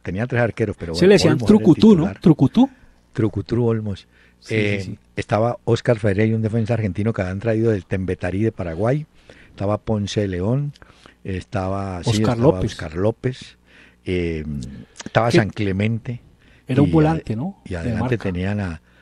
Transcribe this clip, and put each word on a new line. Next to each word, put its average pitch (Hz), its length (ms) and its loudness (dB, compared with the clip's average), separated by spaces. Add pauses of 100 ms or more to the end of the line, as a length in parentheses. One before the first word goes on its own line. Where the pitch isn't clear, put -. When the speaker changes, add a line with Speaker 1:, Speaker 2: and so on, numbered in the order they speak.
Speaker 1:
tenía 98 260 -6
tres 120 140 -2
arqueros, 107 380 -2
pero 82 160 -8
Speaker 2:
Se 87 60 -4
Speaker 1:
bueno, 185 80 8
Speaker 2:
le 208 60 10
decían 156 180 4
Speaker 1:
Olmos 123 160 2
era 214 80 8
el - 20 2
Speaker 2:
Trucutú, 214 300 6
¿no? 214 60 10
Speaker 1:
titular. 151 240 0
Speaker 2:
¿Trucutú? 180 500 4 (440)
Speaker 1:
Trucutru 110 520 -2
Olmos. 107 420 -4 (320)
Speaker 2:
Sí, - 160 -8
Speaker 1:
Eh, 104 260 0
Speaker 2:
sí, 95 100 -10
sí. 110 80 -14 (160)
Speaker 1:
estaba 110 500 0
Oscar 117 340 0
Ferreira, 110 360 2
un 113 60 -2
defensa 110 320 -2
argentino 107 400 -2
que - 80 -4
habían 92 180 -6
traído 113 320 0
del 98 140 -2
Tembetarí 92 560 -4
de 110 100 0
Paraguay. 104 540 -4 (440)
Estaba 101 280 -2
Ponce 107 440 -2
de 101 60 0
León. 117 460 -2 (500)
Estaba, 95 800 -6
sí, 123 60 -2
Speaker 2:
Oscar 110 280 0
Speaker 1:
estaba 117 40 -4
Speaker 2:
López. 92 300 2
Speaker 1:
Oscar 80 240 -12
López. 113 600 -4 (480)
Eh, 85 380 -4 (640)
estaba 117 240 0
Speaker 2:
¿Qué? - 80 2
Speaker 1:
San 107 120 2
Clemente 110 720 -4 (460)
Speaker 2:
Era 131 140 2
un 147 80 4
Speaker 1:
y - 20 -2
Speaker 2:
volante, 156 420 0
Speaker 1:
ade-, - 20 -4
Speaker 2:
¿no? 170 300 -8
Speaker 1:
y - 40 -18
Speaker 2:
De 87 80 -8
Speaker 1:
adelante 113 380 -2
Speaker 2:
marca. 98 80 -8
Speaker 1:
tenían 95 360 -4
a, 87 220 -6 (200)